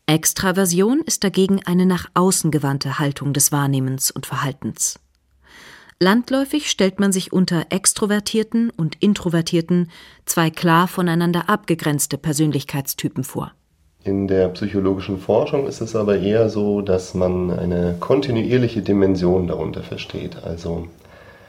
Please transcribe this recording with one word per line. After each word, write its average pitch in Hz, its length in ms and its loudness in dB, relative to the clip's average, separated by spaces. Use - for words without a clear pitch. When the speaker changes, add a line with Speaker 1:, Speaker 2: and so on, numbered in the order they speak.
Speaker 1:
Extraversion 185 960 2
ist - 200 -4
dagegen 190 420 2
eine 180 180 4
nach 180 300 0
außen 180 380 2
gewandte 139 480 -2
Haltung 139 320 -2
des 139 180 2
Wahrnehmens 135 600 0
und 135 120 -10
Verhaltens. - 760 -6
Landläufig 262 720 2
stellt 190 300 0
man 196 100 2
sich 185 220 -4
unter 180 380 2
Extrovertierten 214 1000 0
und - 320 -4
Introvertierten 175 880 0
zwei 165 220 2
klar 165 380 4
voneinander 170 640 0
abgegrenzte 160 680 -2
Persönlichkeitstypen 143 1080 -2
vor. - 260 -8
Speaker 2:
In 98 240 0
der 95 220 4
psychologischen 95 680 -2
Forschung 139 480 0
ist - 140 -8
es 113 160 -6
aber 101 240 2
eher 107 280 2
so, 104 320 0
dass 92 340 -2
man 90 360 0
eine 87 480 0
kontinuierliche 120 840 0
Dimension 92 680 2
darunter 80 340 -6
versteht. - 640 -10
Also 85 420 -8